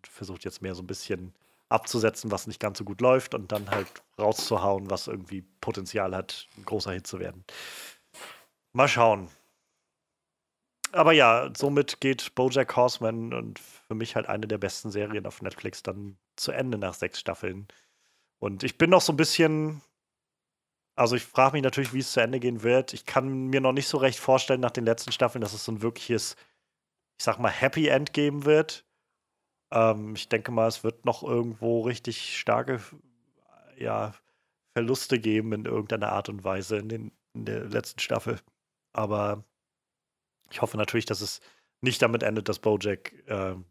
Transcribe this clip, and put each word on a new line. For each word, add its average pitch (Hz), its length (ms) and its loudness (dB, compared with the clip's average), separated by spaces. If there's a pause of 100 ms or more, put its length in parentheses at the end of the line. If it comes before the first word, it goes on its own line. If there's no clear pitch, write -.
versucht 95 360 -14
jetzt - 160 -12
mehr 95 140 -8
so 90 80 -12
ein 90 40 -14
bisschen 92 460 -8 (380)
abzusetzen, 110 600 0
was 98 160 -4
nicht - 140 -14
ganz 101 180 -4
so 104 60 -10
gut 98 160 -8
läuft 127 340 4
und 95 160 -8
dann 104 200 -4
halt 101 180 -4 (300)
rauszuhauen, 101 720 0
was 92 180 -4
irgendwie 95 340 -10 (200)
Potenzial 98 520 -4
hat, - 320 -8 (120)
ein 101 80 -16
großer 101 260 -4
Hit 92 140 -8
zu 95 120 -10
werden. 90 260 -10 (1300)
Mal 135 140 6
schauen. 107 400 4 (1600)
Aber 165 200 8
ja, 127 440 8
somit 143 440 0
geht 135 360 -2
BoJack 127 400 2
Horseman 117 580 0
und 113 240 -8
für - 360 -12
mich 110 220 -6
halt 110 120 -2
eine 107 180 -4
der 104 120 -4
besten 101 320 -8
Serien 104 360 -4
auf - 160 -14
Netflix - 400 -10
dann 101 340 -10 (200)
zu - 160 -6
Ende 123 260 -4
nach 92 160 -6
sechs - 240 -6
Staffeln. 95 480 -8 (720)
Und 98 240 -6
ich 131 160 -4
bin 165 120 6
noch 185 120 10
so 170 100 2
ein 143 40 0
bisschen, 156 640 2 (1120)
also 123 220 4
ich - 80 -4
frag 131 280 4
mich 147 100 0
natürlich, 131 300 0
wie 131 60 -2
es 131 140 -4
zu 127 80 4
Ende 123 200 2
gehen 120 220 -2
wird. 127 320 4
Ich - 100 -14
kann 131 440 0
mir 135 120 2
noch 131 120 4
nicht 135 160 -2
so 147 100 0
recht 131 220 2
vorstellen 131 400 4
nach 120 100 0
den 117 140 -4
letzten 113 280 0
Staffeln, 120 300 0
dass 104 100 -4
es 107 120 -10
so 113 80 -6
ein 107 100 -8
wirkliches, - 540 -4 (800)
ich - 60 -8
sag 113 140 0
mal, 117 120 2
Happy 143 380 2
End 139 240 2
geben 147 320 0
wird. 151 400 2 (880)
Ähm, 107 420 2
ich - 140 -10
denke 113 240 -2
mal, 113 160 4
es - 160 -6
wird - 200 -4
noch 120 180 -2
irgendwo 117 600 0
richtig - 560 -6
starke, 120 420 0 (960)
ja, 110 380 -4 (600)
Verluste 120 440 0
geben 110 340 0
in 107 120 -4
irgendeiner 104 480 -2
Art 101 160 -2
und 101 160 -10
Weise 95 340 -2
in 107 100 -8
den, 113 240 -10 (220)
in 117 100 -8
der 110 200 -6
letzten 110 360 -4
Staffel. 113 380 -2 (540)
Aber 104 520 -2 (1080)
ich - 120 -12
hoffe 110 140 -2
natürlich, 107 300 -2
dass 101 140 -4
es - 200 -8 (400)
nicht 127 220 -2
damit 117 200 2
endet, 110 260 -2
dass 104 120 -2
BoJack, 101 520 0 (140)
äh, 95 280 -4 (160)